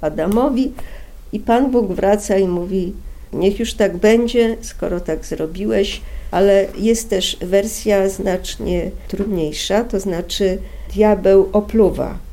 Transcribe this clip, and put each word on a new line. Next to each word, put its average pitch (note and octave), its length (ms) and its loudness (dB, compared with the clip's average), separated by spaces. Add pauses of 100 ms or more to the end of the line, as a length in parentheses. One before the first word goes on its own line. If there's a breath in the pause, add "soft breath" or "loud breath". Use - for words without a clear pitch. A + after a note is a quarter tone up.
Adamowi. A3 720 0 (600 loud breath)
I G#3 80 -4
Pan B3 300 2
Bóg A3+ 220 0
wraca G3 460 2
i G3 100 2
mówi: F3+ 440 -2 (400 soft breath)
„Niech F#3+ 280 0
już A#3 140 -4
tak F#3+ 220 2
będzie, A#3 640 4
skoro - 400 -6
tak D#3+ 240 -4
zrobiłeś”. F3 760 -2 (300 loud breath)
Ale G3 360 6 (120)
jest A3+ 320 2
też F#3+ 300 -2
wersja G3 680 2
znacznie F#3 840 -4 (180)
trudniejsza, F#3+ 760 -2
to A3+ 160 -4
znaczy F#3 580 -2 (360 loud breath)
diabeł G3 580 6
opluwa F#3+ 680 2 (140)